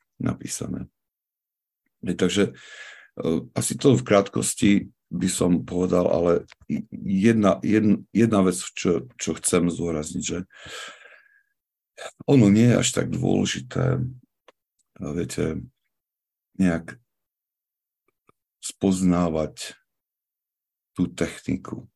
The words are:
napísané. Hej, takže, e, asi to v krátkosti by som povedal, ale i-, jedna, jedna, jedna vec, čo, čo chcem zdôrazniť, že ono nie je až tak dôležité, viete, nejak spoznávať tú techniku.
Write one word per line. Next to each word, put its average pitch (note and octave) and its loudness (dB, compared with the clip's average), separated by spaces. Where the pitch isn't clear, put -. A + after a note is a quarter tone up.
napísané. - -8
Hej, F2 -6
takže, F#2+ 2
e, - -4
asi - -4
to C#3 6
v - -2
krátkosti G2+ 2
by F2 -2
som F2 0
povedal, F2+ 0
ale E2+ 2
i-, - -6
jedna, G2+ 2
jedna, G#2+ 2
jedna G#2 4
vec, F2+ 2
čo, E2+ 0
čo - -8
chcem F2 0
zdôrazniť, D#2+ -6
že E2 -6
ono A#2+ 8
nie A#2 6
je - 4
až - 0
tak - -2
dôležité, G1+ -2
viete, D#2+ -6
nejak E2 -2
spoznávať F2 -2
tú F2 -2
techniku. - -8